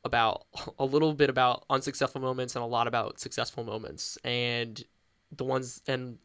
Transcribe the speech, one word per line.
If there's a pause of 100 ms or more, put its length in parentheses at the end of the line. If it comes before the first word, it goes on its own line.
about (160)
<laughs>
a
little
bit
about
unsuccessful
moments
and
a
lot
about
successful
moments,
and (520)
the
ones,
and